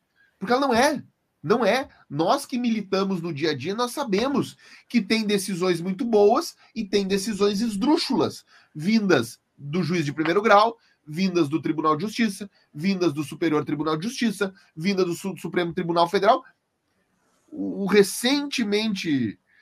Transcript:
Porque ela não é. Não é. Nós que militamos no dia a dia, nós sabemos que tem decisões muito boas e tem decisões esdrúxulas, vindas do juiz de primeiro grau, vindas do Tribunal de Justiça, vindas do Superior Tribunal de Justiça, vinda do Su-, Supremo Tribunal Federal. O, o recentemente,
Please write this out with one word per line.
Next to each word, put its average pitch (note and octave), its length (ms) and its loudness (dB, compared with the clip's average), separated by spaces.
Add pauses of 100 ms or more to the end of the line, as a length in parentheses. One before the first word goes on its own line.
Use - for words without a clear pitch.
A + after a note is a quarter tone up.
(380)
Porque F#3+ 140 -4
ela B3+ 100 2
não C#4 120 2
é. C4 280 2 (420)
Não A3 220 2
é. B3+ 240 0 (180)
Nós F3+ 380 0
que B3 140 -4
militamos G3 600 0
no E3 140 -6
dia D3+ 160 -2
a D3 80 -2
dia, D3 160 -6
nós A#3+ 180 -2
sabemos A#3+ 640 -2 (320)
que A#3+ 140 2
tem A3 240 0
decisões F#3 560 -2
muito F#3 240 -4
boas A3+ 500 4 (200)
e A3 100 -6
tem G3 220 0
decisões G3+ 540 0
esdrúxulas, A3 840 0 (300)
vindas E3+ 640 2 (180)
do C#3+ 240 -4
juiz E3 240 0
de C#3+ 80 -4
primeiro D#3+ 300 0
grau, A3 340 6 (260)
vindas E3+ 460 0
do D3+ 100 -2
Tribunal D#3 360 0
de D3+ 80 -4
Justiça, G#3+ 440 -2 (240)
vindas F3 400 0
do D3 120 -4
Superior D3+ 420 -2
Tribunal D3+ 320 -2
de E3 100 -6
Justiça, G3+ 460 -2 (220)
vinda F#3 280 2
do F3 120 -2
Su-, F#3 220 -8
Supremo E3+ 360 -4
Tribunal E3+ 340 0
Federal. G3+ 380 2 (1040)
O, F#3+ 360 -8
o - 40 -2
recentemente, G#3 1500 0 (220)